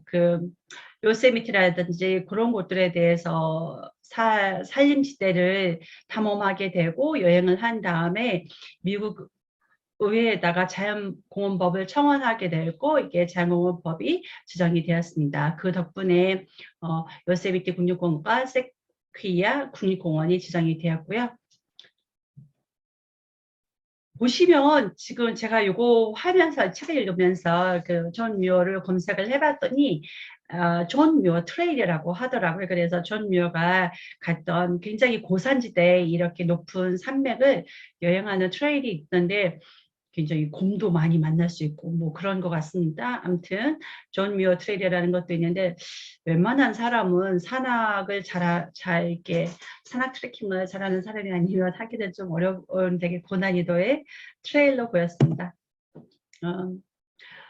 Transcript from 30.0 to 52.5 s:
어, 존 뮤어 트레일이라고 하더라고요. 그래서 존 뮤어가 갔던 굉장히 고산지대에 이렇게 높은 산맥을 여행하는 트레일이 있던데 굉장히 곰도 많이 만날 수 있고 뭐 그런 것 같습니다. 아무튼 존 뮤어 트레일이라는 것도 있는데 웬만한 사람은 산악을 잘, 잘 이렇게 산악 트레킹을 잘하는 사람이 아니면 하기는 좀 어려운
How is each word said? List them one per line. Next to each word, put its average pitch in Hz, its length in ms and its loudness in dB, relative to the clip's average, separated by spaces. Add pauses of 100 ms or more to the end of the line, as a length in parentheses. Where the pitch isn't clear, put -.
어, 175 360 0
존 302 340 4
뮤어 170 220 2
트레일이라고 185 680 -2
하더라고요. 190 560 -4
그래서 175 340 0
존 214 260 -6
뮤어가 175 640 2 (280)
갔던 175 600 -2
굉장히 214 420 0
고산지대에 185 800 2
이렇게 170 420 -2
높은 180 520 -2
산맥을 262 680 0 (380)
여행하는 185 480 0
트레일이 285 420 -2
있던데 175 680 0 (540)
굉장히 151 360 -2
곰도 190 420 -2
많이 165 260 4
만날 160 300 2
수 165 160 -8
있고 151 260 -6
뭐 165 220 -2
그런 190 280 -4
것 175 80 -4
같습니다. 165 760 -4
아무튼 190 540 -2 (340)
존 202 240 -2
뮤어 185 200 2
트레일이라는 180 540 -2
것도 175 240 -2
있는데 175 400 0 (500)
웬만한 220 480 2
사람은 196 680 0
산악을 214 840 -2
잘, 175 520 -2
잘 175 360 -2
이렇게 170 380 -4 (360)
산악 254 280 -6
트레킹을 190 540 -6
잘하는 190 360 -4
사람이 202 300 -8
아니면 185 440 0
하기는 220 360 -8
좀 190 180 -10
어려운 185 680 -2